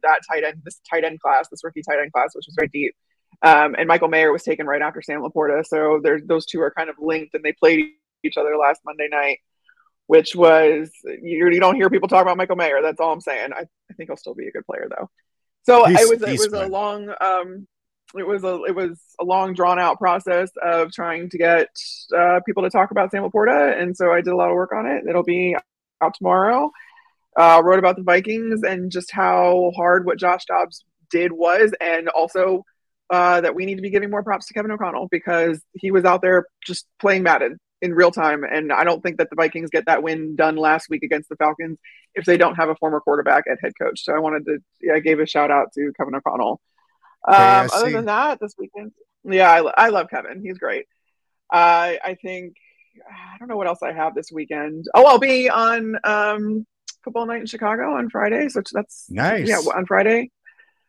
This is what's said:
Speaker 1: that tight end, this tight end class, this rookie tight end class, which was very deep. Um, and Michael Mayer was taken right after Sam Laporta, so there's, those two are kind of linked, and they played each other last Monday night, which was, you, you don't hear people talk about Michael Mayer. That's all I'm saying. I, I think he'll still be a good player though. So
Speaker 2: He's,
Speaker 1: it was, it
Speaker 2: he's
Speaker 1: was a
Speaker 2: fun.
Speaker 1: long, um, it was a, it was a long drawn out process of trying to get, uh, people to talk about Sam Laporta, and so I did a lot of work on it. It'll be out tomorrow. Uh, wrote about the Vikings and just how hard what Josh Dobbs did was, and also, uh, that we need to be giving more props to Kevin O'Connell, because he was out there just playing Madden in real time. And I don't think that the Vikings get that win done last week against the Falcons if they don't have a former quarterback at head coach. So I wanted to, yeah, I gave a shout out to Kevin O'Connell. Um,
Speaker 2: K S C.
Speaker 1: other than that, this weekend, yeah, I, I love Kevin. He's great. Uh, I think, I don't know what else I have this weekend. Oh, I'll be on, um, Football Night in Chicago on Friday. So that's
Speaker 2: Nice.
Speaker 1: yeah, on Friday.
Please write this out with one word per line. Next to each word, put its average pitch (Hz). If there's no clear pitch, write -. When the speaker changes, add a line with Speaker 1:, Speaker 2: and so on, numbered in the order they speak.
Speaker 1:
that 156
tight 156
end, 156
this 170
tight 165
end 160
class, 143
this -
rookie 160
tight 151
end 147
class, 135
which 147
was 151
very 156
deep. 143
Um, 151
and 165
Michael 165
Mayer 160
was 156
taken 156
right 143
after 151
Sam 147
Laporta, 151
so 156
there's, 151
those 160
two 165
are 180
kind 160
of 147
linked, 156
and 151
they 151
played 160
each 156
other 151
last 151
Monday 151
night, 143
which 160
was, 160
you, 170
you 175
don't 190
hear 190
people 185
talk 185
about 180
Michael 185
Mayer. 147
That's 156
all 165
I'm 165
saying. 135
I, -
I -
think 165
he'll -
still -
be -
a -
good -
player -
though. -
So 240
Speaker 2:
He's, 180
Speaker 1:
it 226
was, 233
it 214
Speaker 2:
he's -
Speaker 1:
was 208
a 202
Speaker 2:
fun. 190
Speaker 1:
long, 208
um, 185
it 190
was 196
a, 185
it 180
was 175
a -
long 185
drawn 180
out 170
process 185
of 170
trying 170
to 180
get, 170
uh, 175
people 202
to 185
talk 196
about 196
Sam 196
Laporta, 240
and 180
so 175
I 170
did 175
a -
lot 175
of 175
work 180
on 214
it. 165
It'll 175
be 175
out 160
tomorrow. 202
Uh, 165
wrote 185
about 185
the 185
Vikings 220
and 185
just 180
how 180
hard 180
what 185
Josh 180
Dobbs 180
did 170
was, 175
and 165
also, 185
uh, 180
that 170
we 185
need 196
to 190
be 196
giving 202
more 208
props 196
to -
Kevin 214
O'Connell, 190
because 165
he 190
was 190
out 180
there 180
just -
playing 190
Madden 143
in 175
real 175
time. 151
And 151
I 143
don't 170
think 165
that 160
the -
Vikings 165
get 156
that 156
win 160
done 156
last 156
week 151
against 151
the 156
Falcons 156
if 180
they 175
don't 170
have 165
a 160
former 156
quarterback 147
at 131
head -
coach. -
So -
I 156
wanted 156
to, 151
yeah, 160
I 156
gave 156
a 156
shout 147
out 143
to 143
Kevin 135
O'Connell. 127
Um, 196
Speaker 2:
K 196
S -
C. 175
Speaker 1:
other 240
than 226
that, 247
this 208
weekend, 208
yeah, 190
I, 165
I 233
love 190
Kevin. 147
He's 185
great. 123
Uh, 170
I 180
think, 180
I 185
don't 240
know 220
what 196
else 175
I -
have 160
this 160
weekend. 156
Oh, 240
I'll 262
be 254
on, 226
um, 214
Football 233
Night 233
in 226
Chicago 226
on 240
Friday. 226
So 240
that's -
Speaker 2:
Nice. 160
Speaker 1:
yeah, 208
on 180
Friday. 220